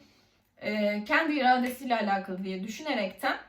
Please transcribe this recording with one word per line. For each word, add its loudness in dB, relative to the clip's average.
e, -2
kendi 2
iradesiyle 2
alakalı -2
diye -6
düşünerekten. -2